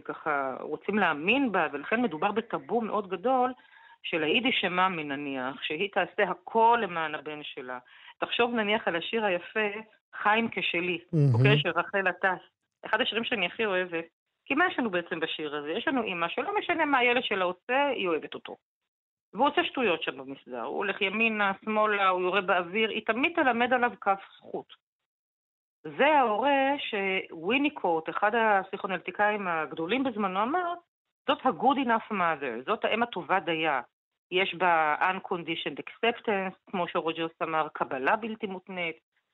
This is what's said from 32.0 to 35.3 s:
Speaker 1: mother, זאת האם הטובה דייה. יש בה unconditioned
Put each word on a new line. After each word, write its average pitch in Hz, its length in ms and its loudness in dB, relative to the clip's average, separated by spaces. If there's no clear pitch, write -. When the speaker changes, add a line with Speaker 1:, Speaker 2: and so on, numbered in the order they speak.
Speaker 1:
mother, 143 540 -2
זאת 220 180 -2
האם 220 180 0
הטובה 185 380 -2
דייה. 160 400 0
יש 185 240 0
בה 160 460 2
unconditioned 170 800 -4